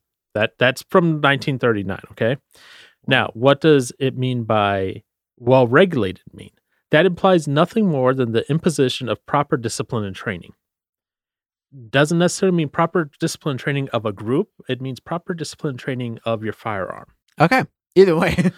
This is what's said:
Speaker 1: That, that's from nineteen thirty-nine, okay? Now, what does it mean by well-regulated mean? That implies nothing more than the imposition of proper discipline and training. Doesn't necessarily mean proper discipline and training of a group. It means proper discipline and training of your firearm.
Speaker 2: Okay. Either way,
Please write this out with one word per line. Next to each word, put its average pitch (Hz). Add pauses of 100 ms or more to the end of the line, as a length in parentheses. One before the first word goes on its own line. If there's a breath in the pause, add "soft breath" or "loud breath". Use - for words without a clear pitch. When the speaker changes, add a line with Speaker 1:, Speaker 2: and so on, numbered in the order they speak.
(340)
Speaker 1:
That, 107
that's 127
from 165
nineteen 139
thirty-nine, 101
okay? 113 (720 soft breath)
Now, 123
what 135
does 143
it 131
mean 127
by 101 (340)
well-regulated 127 (100)
mean? - (400)
That 156
implies 175
nothing 170
more 131
than 127
the 110
imposition 143
of -
proper 143
discipline 113
and 95
training. 90 (1400)
Doesn't 156
necessarily 180
mean 160
proper 165 (100)
discipline 156
and 127
training 139
of 110
a 107
group. 120 (200)
It 120
means 131
proper 175
discipline 156
and 123
training 123
of 113
your 104
firearm. 95 (340)
Speaker 2:
Okay. 175 (320)
Either 180
way, 175